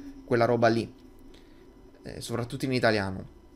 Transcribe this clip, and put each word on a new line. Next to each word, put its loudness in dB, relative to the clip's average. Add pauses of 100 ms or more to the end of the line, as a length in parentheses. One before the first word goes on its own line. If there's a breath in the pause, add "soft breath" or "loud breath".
(240 loud breath)
quella 4
roba 4
lì, 0 (1120 loud breath)
eh, -14
soprattutto -6
in -2
italiano. 0 (200)